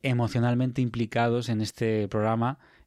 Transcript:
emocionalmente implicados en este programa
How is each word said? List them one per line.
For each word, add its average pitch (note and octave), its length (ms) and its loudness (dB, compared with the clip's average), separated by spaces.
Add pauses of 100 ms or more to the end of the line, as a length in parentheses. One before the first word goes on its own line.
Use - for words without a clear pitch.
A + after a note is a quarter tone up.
emocionalmente B2 800 0
implicados A#2 680 0
en A2 100 0
este G#2+ 480 0
programa A2+ 520 0 (280)